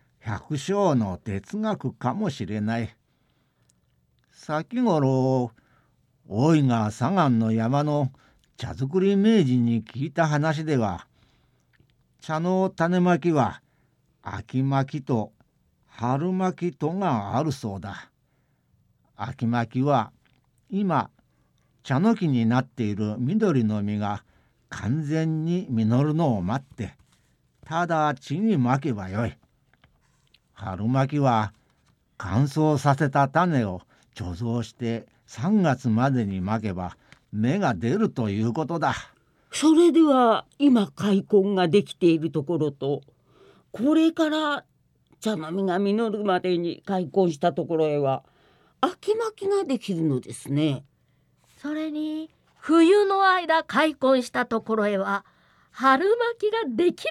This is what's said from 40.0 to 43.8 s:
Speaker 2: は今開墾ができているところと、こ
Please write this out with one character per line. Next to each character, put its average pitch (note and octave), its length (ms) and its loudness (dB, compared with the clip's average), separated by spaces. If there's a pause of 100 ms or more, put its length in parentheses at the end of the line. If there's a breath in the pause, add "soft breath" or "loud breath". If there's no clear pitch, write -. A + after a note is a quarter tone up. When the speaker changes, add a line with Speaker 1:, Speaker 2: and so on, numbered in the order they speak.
Speaker 2:
は B3+ 440 4 (140)
今 B3 280 4
開 G3 360 0
墾 G3+ 300 2
が F3+ 140 2
で F#3 160 4
き - 100 -12
て - 140 2
い E3 120 4
る D#3 120 -4
と D3 120 -6
こ E3+ 140 -4
ろ D3 140 -2
と、 C#3 300 -6 (720 soft breath)
こ C4+ 220 0